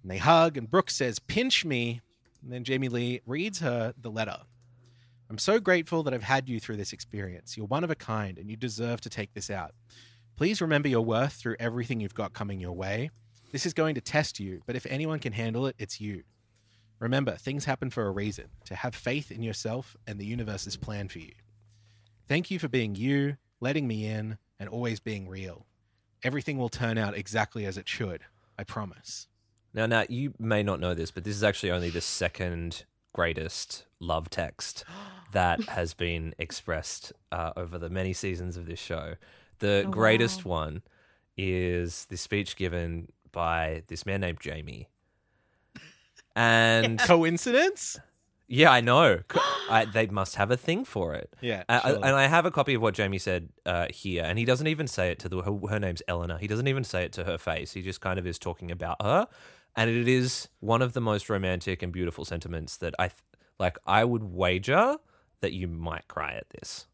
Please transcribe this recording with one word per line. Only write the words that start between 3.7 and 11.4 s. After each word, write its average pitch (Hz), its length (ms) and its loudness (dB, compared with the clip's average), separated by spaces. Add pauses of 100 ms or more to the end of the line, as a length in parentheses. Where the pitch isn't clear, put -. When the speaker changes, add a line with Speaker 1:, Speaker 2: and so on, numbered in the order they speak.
Speaker 1:
the 117 120 -10
letter. 110 260 -4 (920)
"I'm 107 100 -8
so 208 200 4
grateful 170 460 2
that 135 100 0
I've 117 80 -4
had 131 260 0
you 117 120 -2
through 110 160 -8
this 101 160 -6
experience. 98 640 -10
You're 107 100 -6
one 135 160 0
of 175 80 -2
a 156 60 -2
kind, 104 420 -4
and 98 100 -14
you 110 80 -8
deserve 117 460 -4
to 117 80 -12
take - 240 -8
this 101 160 -10
out. 87 240 -6 (600)
Please 196 240 2
remember 151 280 4
your 117 160 4
worth 113 280 2
through - 260 -6